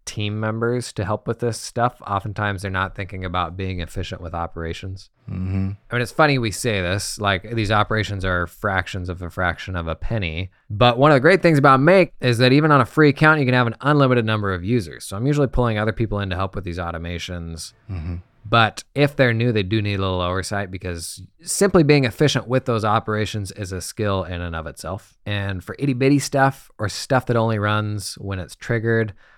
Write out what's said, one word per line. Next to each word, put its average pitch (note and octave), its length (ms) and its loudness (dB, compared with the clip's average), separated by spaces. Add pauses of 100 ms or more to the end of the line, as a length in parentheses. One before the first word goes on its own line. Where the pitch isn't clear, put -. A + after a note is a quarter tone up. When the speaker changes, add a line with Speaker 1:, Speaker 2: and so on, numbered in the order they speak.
Speaker 1:
team G#2 340 -4
members A2+ 540 -2
to G#2+ 100 -4
help G#2 240 -4
with A#2 120 -4
this A#2 200 -2
stuff. - 380 -2 (100)
Oftentimes G2+ 540 -4
they're G2 100 -6
not F#2+ 240 -2
thinking F#2+ 300 -10
about F2 320 -4
being F#2 240 -4
efficient E2+ 400 -6
with E2 140 -10
operations. E2+ 760 -8 (220)
Speaker 2:
Mm-hmm. F#2+ 400 -2 (200)
Speaker 1:
I A#2 40 -8
mean, A#2+ 80 0
it's A2+ 100 -6
funny D3 240 4
we A2+ 140 0
say G#2 320 -2
this, F#2 360 -2
like, G2+ 360 -2
these G#2+ 160 0
operations G#2 520 0
are F2+ 240 0
fractions F#2+ 640 -4
of F2 140 -8
a E2+ 80 -8
fraction F2+ 460 -4
of E2+ 100 -4
a D#2+ 80 -4
penny. F#2 560 -4 (180)
But A#2+ 300 2
one D3 120 6
of C#3+ 60 8
the B2 40 6
great E3+ 200 6
things D#3+ 180 6
about C3+ 220 6
Make F3 400 6
is A#2+ 160 2
that B2+ 160 6
even D3+ 180 6
on C#3 120 6
a A2 40 2
free D3+ 220 6
account, D#3 320 4
you C3+ 60 2
can B2+ 80 2
have B2 120 4
an A2+ 140 -4
unlimited C3 460 4
number G#2+ 260 0
of F2 100 -4
users. F2+ 440 -2
So F#2+ 100 -8
I'm A#2 100 -2
usually D3 200 2
pulling A#2 320 0
other G#2+ 140 0
people G#2+ 280 -2
in G2 80 -4
to F2+ 80 -4
help F#2+ 180 -4
with F2+ 100 -8
these F2 140 -8
automations. E2+ 960 -8 (180)
Speaker 2:
Mm-hmm. E2+ 260 -8 (280)
Speaker 1:
But A2+ 380 2 (120)
if C#3+ 200 2
they're B2 180 4
new, A#2 200 0
they G#2+ 100 2
do G#2+ 180 0
need G2+ 200 -2
a - 20 -2
little F#2 180 0
oversight F#2 500 -4
because F2+ 520 -10 (200)
simply F3+ 420 2
being C#3+ 200 0
efficient A#2 440 0
with B2+ 160 0
those A2+ 200 -2
operations G#2+ 680 -2
is F#2+ 180 -10
a F2+ 100 -8
skill G2 440 -4
in F2 160 -8
and E2+ 160 -6
of D#2+ 100 -8
itself. - 580 -12
And G2+ 380 -4
for - 160 -12
itty C#3 140 0
bitty C3+ 260 4
stuff C#3 580 0
or G#2 120 -4
stuff - 380 -2
that A#2+ 100 0
only A2+ 240 2
runs G#2 540 -2
when G2 260 -8
it's - 160 -12
triggered, A2+ 580 0 (240)